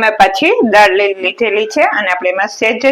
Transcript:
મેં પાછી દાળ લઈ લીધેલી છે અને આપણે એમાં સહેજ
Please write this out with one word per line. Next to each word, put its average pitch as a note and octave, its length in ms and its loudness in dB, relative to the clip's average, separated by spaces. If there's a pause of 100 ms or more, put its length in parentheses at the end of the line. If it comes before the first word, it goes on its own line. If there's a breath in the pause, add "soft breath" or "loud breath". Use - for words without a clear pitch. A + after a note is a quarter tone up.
મેં A3 180 2
પાછી G3 320 2 (220)
દાળ G#3 260 4
લઈ G3+ 140 0 (100)
લીધેલી G#3 500 -4
છે D4 100 0 (140)
અને G3+ 140 -2
આપણે F3+ 220 -2
એમાં G3+ 200 -4
સહેજ A3+ 220 -2 (160)